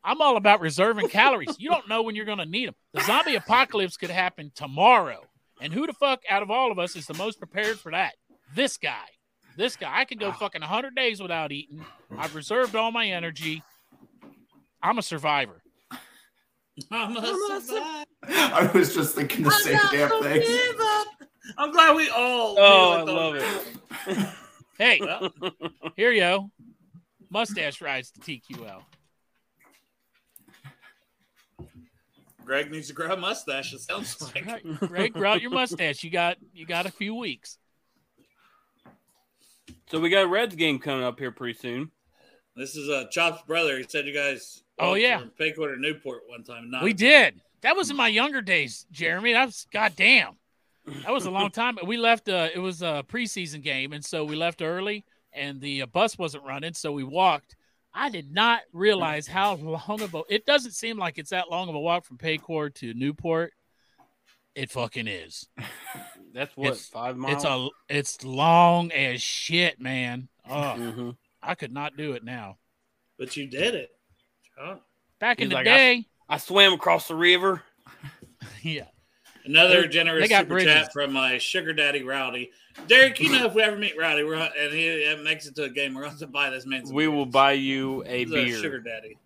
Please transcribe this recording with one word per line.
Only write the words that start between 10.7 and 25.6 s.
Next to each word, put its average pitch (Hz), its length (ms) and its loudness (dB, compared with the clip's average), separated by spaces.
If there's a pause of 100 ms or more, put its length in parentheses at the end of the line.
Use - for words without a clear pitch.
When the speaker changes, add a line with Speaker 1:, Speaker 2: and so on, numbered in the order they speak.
Speaker 1:
days 240 280 -2
without 165 300 -4
eating. 147 320 -12 (340)
I've 151 160 -8
reserved 208 400 -2
all 226 160 0
my 226 160 -2
energy. 160 560 -6 (1200)
I'm 220 160 0
a 196 40 -4
survivor. 143 600 -4 (1300)
Speaker 3:
I'm 226 260 -4
a 226 40 -6
Speaker 2:
I'm 220 40 -6 (280)
a 392 80 -6
Speaker 3:
survivor. 302 440 -8 (240)
Speaker 4:
I 269 460 2
was 175 200 4
just 147 200 -2
thinking 147 300 -2
the 147 60 6
Speaker 3:
I'm 139 100 6
Speaker 4:
same - 140 2
Speaker 3:
not 151 180 4
Speaker 4:
damn 143 160 2
Speaker 3:
gonna 147 220 0
Speaker 4:
thing. 269 100 6
Speaker 3:
give 480 400 0
up. 427 260 0 (520)
I'm 294 120 -2
glad 320 260 8
we 311 120 0
all 240 500 0
Speaker 2:
Oh, 196 340 10
I 165 120 2
Speaker 3:
feel 185 100 -2
Speaker 2:
love 160 200 0
Speaker 3:
like - 840 -6
Speaker 2:
it. 196 160 0
<laughs> - 40 -20 (400)
Speaker 1:
Hey, 233 220 6
Speaker 3:
Well. 185 320 -4 (640)